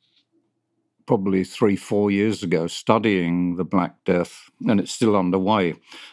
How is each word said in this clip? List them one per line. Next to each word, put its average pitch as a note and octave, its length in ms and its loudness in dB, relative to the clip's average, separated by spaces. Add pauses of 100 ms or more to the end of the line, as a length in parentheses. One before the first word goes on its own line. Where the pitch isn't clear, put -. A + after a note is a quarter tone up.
(1080)
probably F#2+ 380 0
three, G2+ 320 0
four G#2 340 0
years G2+ 320 0
ago, E2+ 260 0
studying F2+ 880 0
the F2+ 80 -4
Black F2 400 -2
Death, - 460 -2 (180)
and G#2 120 2
it's F2+ 120 -6
still G#2+ 240 2
underway, F#2 580 0 (380)